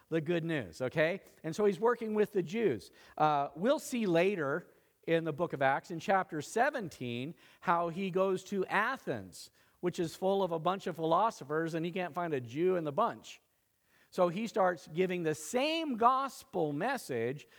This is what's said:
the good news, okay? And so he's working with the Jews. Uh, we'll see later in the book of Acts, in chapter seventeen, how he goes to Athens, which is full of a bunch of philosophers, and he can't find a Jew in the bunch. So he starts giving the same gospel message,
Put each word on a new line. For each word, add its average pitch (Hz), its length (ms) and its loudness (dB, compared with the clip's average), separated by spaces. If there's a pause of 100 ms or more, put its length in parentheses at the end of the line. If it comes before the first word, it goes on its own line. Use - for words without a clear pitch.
(100)
the 160 100 2
good 165 240 0
news, 139 360 -4
okay? 156 400 0 (220)
And 160 120 -6
so 208 100 0
he's 196 160 2
working 226 340 0
with 208 180 2
the 185 120 0
Jews. 165 480 -2 (240)
Uh, 147 400 2
we'll 247 240 2
see 233 260 -2
later 170 640 2 (400)
in 165 160 2
the 160 80 -2
book 160 200 -4
of 143 80 -4
Acts, 139 300 2
in 165 80 -6
chapter 180 420 0
seventeen, 160 920 -2 (240)
how 170 300 0
he 190 200 -4
goes 185 360 0
to 190 220 -4
Athens, 160 840 -4 (300)
which 175 180 -2
is 170 160 -2
full 196 300 0
of 170 80 -2
a 160 80 -2
bunch 180 260 -2
of 180 80 -4
philosophers, 165 800 0
and 160 100 -2
he 180 60 -2
can't 175 240 -4
find 175 200 -4
a 131 60 0
Jew 156 360 0
in 165 80 -2
the 147 80 -2
bunch. 156 480 -2 (720)
So 180 180 4
he 208 180 -4
starts 185 480 0
giving 180 280 0
the 156 120 2
same 302 640 0
gospel 233 760 2
message, 143 720 -2 (120)